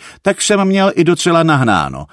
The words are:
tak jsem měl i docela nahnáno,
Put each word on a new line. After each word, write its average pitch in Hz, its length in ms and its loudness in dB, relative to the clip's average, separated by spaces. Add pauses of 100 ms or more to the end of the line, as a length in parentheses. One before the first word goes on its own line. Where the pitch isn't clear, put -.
(220)
tak 196 200 -2
jsem 202 220 0
měl 190 300 0
i 175 100 2
docela 170 380 0
nahnáno, 95 720 0